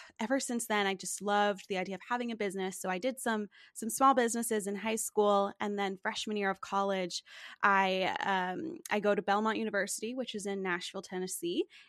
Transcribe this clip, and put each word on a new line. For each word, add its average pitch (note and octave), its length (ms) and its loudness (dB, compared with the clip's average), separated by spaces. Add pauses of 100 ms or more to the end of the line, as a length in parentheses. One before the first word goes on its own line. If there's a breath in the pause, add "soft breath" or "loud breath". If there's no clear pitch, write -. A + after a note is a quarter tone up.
(200 loud breath)
ever B3 180 0
since A#3+ 280 -4
then, G#3 200 2
I G3 80 2
just F#3 280 -8
loved G#3 460 2
the F#3+ 100 -2
idea F#3 160 -4
of F3+ 120 -10
having A#3+ 240 -2
a A3+ 60 -4
business. F#3+ 420 -2
So F#3+ 120 -4
I F#3 80 0
did B3 200 -2
some, G#3+ 300 -2 (240 loud breath)
some - 160 -8
small C4+ 240 6
businesses A3+ 540 2
in G3+ 100 -2
high A3 200 -2
school. G3+ 640 4
And G3+ 200 -2
then G3 240 -2
freshman G#3+ 340 -2
year G3+ 140 2
of F#3+ 100 -4
college, G3 640 -2 (380 loud breath)
I, F#3+ 580 4
um, F#3 560 -2 (140)
I G#3 100 0
go G3+ 140 4
to G3+ 80 0
Belmont G#3 340 2
University, G#3 580 -2
which B3 200 -6
is G3 100 -6
in G3 180 -4
Nashville, F3+ 400 -4
Tennessee, F#3 600 -4 (240 loud breath)